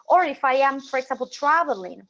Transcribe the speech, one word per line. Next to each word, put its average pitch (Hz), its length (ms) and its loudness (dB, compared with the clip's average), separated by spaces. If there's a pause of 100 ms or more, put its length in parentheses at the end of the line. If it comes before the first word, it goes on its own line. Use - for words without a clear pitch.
Or 359 160 6
if 294 200 -6
I 262 120 2
am, 269 260 2
for 269 160 -6
example, 254 300 -6
traveling 269 840 -2